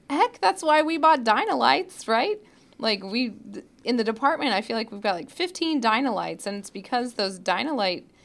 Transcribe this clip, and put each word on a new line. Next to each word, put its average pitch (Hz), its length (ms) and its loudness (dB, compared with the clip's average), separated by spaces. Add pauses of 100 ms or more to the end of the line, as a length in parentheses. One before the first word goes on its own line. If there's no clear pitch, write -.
heck, 403 300 0
that's 381 240 0
why 311 180 6
we 320 160 -2
bought 294 280 4
Dynalights, 269 840 2
right? 359 320 0 (380)
Like, 208 260 -2
we, 220 300 -4 (500)
in 247 140 0
the 226 80 0
department, 277 480 0
I 196 80 0
feel 226 160 -6
like 226 160 -6
we've 202 80 -12
got, 202 140 0
like, 170 140 -10
fifteen 330 520 -2
Dynalights, 220 640 0
and 202 80 -4
it's 202 140 -12
because 240 460 -4
those 190 220 -4
Dynalite 190 680 -2 (200)